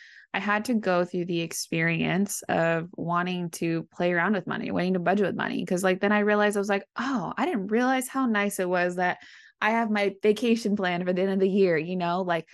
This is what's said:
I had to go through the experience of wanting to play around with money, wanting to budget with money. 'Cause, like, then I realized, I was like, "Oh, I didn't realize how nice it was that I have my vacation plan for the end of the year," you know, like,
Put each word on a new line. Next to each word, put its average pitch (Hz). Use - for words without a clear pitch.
I -
had 208
to 254
go 185
through 180
the 170
experience 165
of 165
wanting 175
to 165
play 175
around 175
with 190
money, -
wanting 180
to 185
budget 180
with -
money. -
'Cause, 180
like, 185
then 202
I 208
realized, 208
I -
was 202
like, 196
"Oh, 240
I 254
didn't 240
realize 254
how 269
nice 202
it 185
was 180
that 180
I 214
have 226
my 202
vacation 214
plan 180
for 180
the 180
end 196
of 196
the 190
year," 185
you 165
know, 175
like, 170